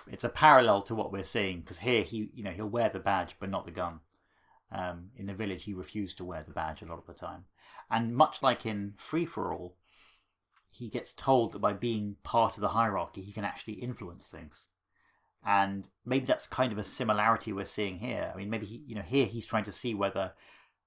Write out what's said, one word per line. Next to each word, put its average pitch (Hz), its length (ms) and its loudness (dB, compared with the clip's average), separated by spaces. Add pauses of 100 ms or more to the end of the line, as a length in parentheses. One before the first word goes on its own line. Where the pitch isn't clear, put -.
it's - 180 -8
a - 40 2
parallel 123 540 10
to 113 120 -4
what 101 180 -2
we're 98 100 -4
seeing, 92 400 -2
'cause 90 160 -14
here 120 240 4
he, 107 300 -4
you 120 100 -12
know, 98 80 -6
he'll 104 160 -6
wear 113 220 2
the 98 100 -6
badge, 95 400 0
but 98 100 -6
not 95 160 -4
the 92 60 -12
gun. 85 300 -6 (680)
Um, 90 440 -8
in 101 120 -10
the 101 80 -8
village, 98 280 -4
he 101 100 -8
refused 92 440 -6
to 90 80 -10
wear 82 180 -8
the 78 100 -16
badge 80 280 -4
a 85 40 -14
lot 82 140 -10
of - 60 -20
the 85 80 -16
time. 90 320 -12 (440)
And 117 240 -2
much 143 280 4
like 127 240 2
in 101 320 -4
Free 170 280 -2
for 92 280 -4
All, 87 240 -10 (920)
he 117 200 -12
gets - 240 -8
told 127 400 4
that 107 60 -10
by 104 120 2
being 104 520 -2
part - 340 2
of 104 40 -6
the 101 80 2
hierarchy, 101 520 0
he 98 100 -12
can 104 140 -6
actually - 300 -8
influence 104 520 -8
things. - 400 -18 (760)
And 98 420 2 (160)
maybe 127 220 2
that's - 220 2
kind 131 260 0
of 101 40 -4
a 104 60 -4
similarity 107 680 2
we're 98 100 -4
seeing 98 360 -4
here. 98 340 -4
I - 40 -10
mean, 98 120 -6
maybe 107 160 -2
he, 110 200 -12
you 120 100 -10
know, 104 80 -4
here 123 240 4
he's 110 180 -8
trying 107 200 0
to 101 60 -8
see 117 220 -4
whether 98 400 0 (540)